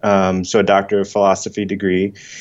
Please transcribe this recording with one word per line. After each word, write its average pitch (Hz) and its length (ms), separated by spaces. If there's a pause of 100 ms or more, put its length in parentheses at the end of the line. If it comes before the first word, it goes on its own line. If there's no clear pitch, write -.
um, 95 440
so 107 140
a 101 40
Doctor 98 380
of 95 80
Philosophy 98 560
degree. 98 480 (280)